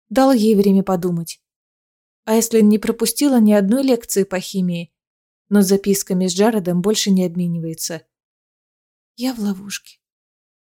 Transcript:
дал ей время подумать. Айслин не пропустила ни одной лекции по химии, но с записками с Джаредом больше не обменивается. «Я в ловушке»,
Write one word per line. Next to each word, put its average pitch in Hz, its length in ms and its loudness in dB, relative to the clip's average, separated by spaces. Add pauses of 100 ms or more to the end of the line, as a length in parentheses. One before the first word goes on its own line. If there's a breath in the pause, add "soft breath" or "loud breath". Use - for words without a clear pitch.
дал 262 220 4
ей 220 240 4
время 196 280 4
подумать. 175 580 -4 (840)
Айслин 220 420 2
не 208 120 4
пропустила 233 600 0
ни 214 140 4
одной 208 300 2
лекции 240 400 -2
по 185 160 -4
химии, 180 520 -6 (580)
но 208 120 4
с 185 60 2
записками 196 580 -2
с 180 80 -4
Джаредом 185 480 0
больше 208 300 -2
не 190 120 2
обменивается. 170 760 -6 (1120)
«Я 254 200 -6
в 226 40 -12
ловушке», 202 600 -8 (720)